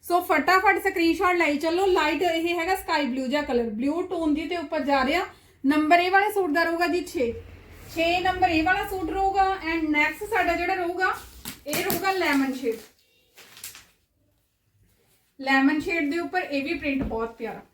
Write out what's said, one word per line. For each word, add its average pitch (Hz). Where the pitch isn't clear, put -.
ਸੋ 349
ਫਟਾਫਟ 349
ਸਕਰੀਨਸ਼ਾਟ 359
ਲਈ 302
ਚੱਲੋ। 330
ਲਾਈਟ 320
ਇਹ 339
ਹੈਗਾ 349
ਸਕਾਈ 320
ਬਲੂ 262
ਜਿਹਾ 294
ਕਲਰ, 240
ਬਲੂ 277
ਟੋਨ 330
ਦੀ 320
ਤੇ 349
ਉੱਪਰ 311
ਜਾ 277
ਰਿਹਾ। 339
ਨੰਬਰ 302
ਇਹ 370
ਵਾਲੇ 403
ਸੂਟ 392
ਦਾ 330
ਰਹੂਗਾ 339
ਜੀ 339
ਛੇ। 233
ਛੇ 339
ਨੰਬਰ 370
ਇਹ 320
ਵਾਲਾ 392
ਸੂਟ 381
ਰਹੂਗਾ। 381
And 320
ਨੈਕਸਟ 302
ਸਾਡਾ 359
ਜਿਹੜਾ 349
ਰਹੂਗਾ, 370
ਇਹ 320
ਰਹੂਗਾ 381
ਲੈਮਨ 285
ਸ਼ੇਡ। 226
ਲੈਮਨ 269
ਸ਼ੇਡ 330
ਦੇ 339
ਉੱਪਰ 370
ਇਹ 285
ਵੀ 330
ਪ੍ਰਿੰਟ 277
ਬਹੁਤ 226
ਪਿਆਰਾ। 202